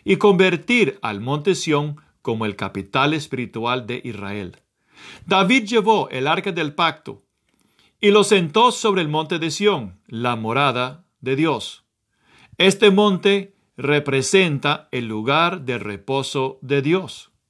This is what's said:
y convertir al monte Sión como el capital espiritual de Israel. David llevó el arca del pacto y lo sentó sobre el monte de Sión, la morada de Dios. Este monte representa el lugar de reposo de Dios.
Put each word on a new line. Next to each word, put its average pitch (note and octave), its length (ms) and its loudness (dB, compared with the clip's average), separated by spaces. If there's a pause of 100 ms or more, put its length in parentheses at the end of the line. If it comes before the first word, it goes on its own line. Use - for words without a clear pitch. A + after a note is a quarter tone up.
y F#3+ 140 2
convertir F#3+ 840 2
al G#2 200 -6
monte D3 340 -2
Sión D3 460 -2 (200)
como A2 240 -4
el G2+ 120 -4
capital G#2+ 560 -2
espiritual A#2+ 720 -6
de A#2+ 160 -8
Israel. G2+ 540 -10 (680)
David G3 400 2
llevó G#3 440 2
el C3 180 -4
arca F3+ 240 -2
del D#3+ 240 -6
pacto D#3 480 -4 (800)
y G3+ 100 6
lo G#3 140 6
sentó G3+ 460 4
sobre G#3 300 0
el D#3+ 60 -2
monte D#3 320 -2
de D#3+ 100 -4
Sión, C#3+ 580 -2
la A#2+ 280 -4
morada B2+ 680 -2 (160)
de C3 160 -2
Dios. D3 480 -4 (720)
Este F#3+ 340 4
monte G3 640 2 (220)
representa D3 1120 0
el A#2+ 160 -6
lugar C#3+ 540 0
de B2 180 -4
reposo C3 800 -6
de C#3 200 -2
Dios. E3+ 500 -4 (180)